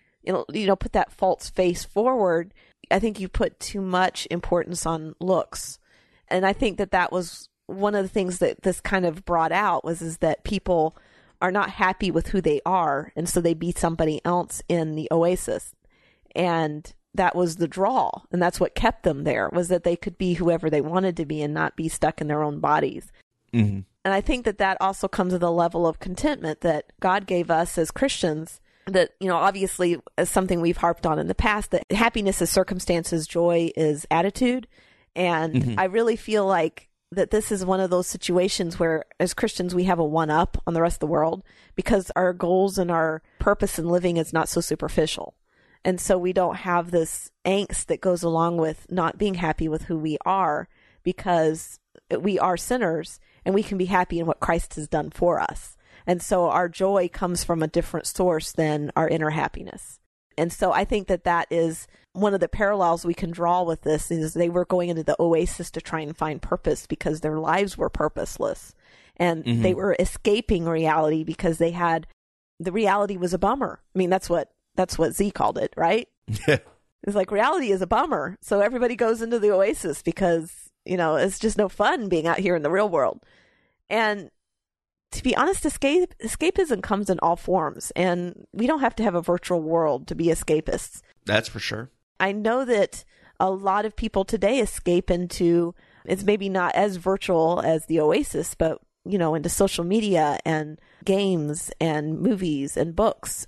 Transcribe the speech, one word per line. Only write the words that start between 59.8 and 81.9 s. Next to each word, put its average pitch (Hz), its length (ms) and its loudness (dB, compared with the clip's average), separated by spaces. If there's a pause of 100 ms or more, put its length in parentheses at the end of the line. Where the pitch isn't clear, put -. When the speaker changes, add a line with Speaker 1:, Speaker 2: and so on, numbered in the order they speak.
Speaker 1:
And 170 140 0
so 185 200 0
I 196 140 2
think 208 240 -2
that 180 160 0
that 170 260 2
is 165 340 0 (280)
one 202 200 2
of 190 60 0
the 175 80 0
parallels 190 580 0
we 170 80 0
can 170 180 -4
draw 175 320 0
with 165 180 -2
this, 151 280 0
is 160 240 -2
they 170 160 2
were 175 160 2
going 180 240 0
into 165 140 -2
the - 160 2
Oasis 170 520 2
to 165 100 -8
try - 180 -6
and 156 160 -10
find 156 260 -4
purpose - 460 -2
because 156 320 -4
their 156 200 -2
lives 175 380 0
were - 120 -2
purposeless. - 840 -4 (440)
And 170 260 2
Speaker 2:
Mm-hmm. 117 200 2
Speaker 1:
they - 100 4
were 185 260 0
escaping 202 640 2
reality 160 600 2
because 165 320 -2
they 170 140 2
had, 170 360 0 (520)
the 170 120 -6
reality 202 460 2
was 175 160 -2
a 180 60 -2
bummer. 202 420 -2 (120)
I - 40 -2
mean, 185 120 2
that's 185 200 2
what, 165 200 0 (260)
that's 185 220 0
what 160 160 2
Z 202 180 0
called - 260 0
it, - 200 -2
right? 180 300 0 (200)
Speaker 2:
<laughs> 104 200 -4 (580)
Speaker 1:
It's 202 120 -2
like, 190 140 0
reality 254 400 2
is 190 100 2
a 180 60 -2
bummer. 208 540 0
So 202 200 2
everybody 240 340 0
goes 226 260 0
into 226 160 -2
the 208 140 4
Oasis 196 500 0
because, 170 480 0 (360)
you 185 100 -2
know, 160 220 2
it's 190 200 0
just 220 200 -2
no 208 100 2
fun 269 400 0